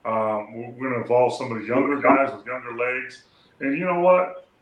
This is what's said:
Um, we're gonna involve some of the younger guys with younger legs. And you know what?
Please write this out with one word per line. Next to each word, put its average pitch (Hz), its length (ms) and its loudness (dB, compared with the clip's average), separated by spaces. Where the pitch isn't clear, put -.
Um, 107 480 -2
we're 131 120 -6
gonna 120 120 -4
involve 120 340 2
some 120 160 -8
of 110 80 -6
the 98 60 -10
younger 139 340 0
guys 139 340 4
with - 120 -16
younger 123 320 -10
legs. 127 460 -6
And 139 180 -2
you 175 80 -4
know 175 140 0
what? - 480 4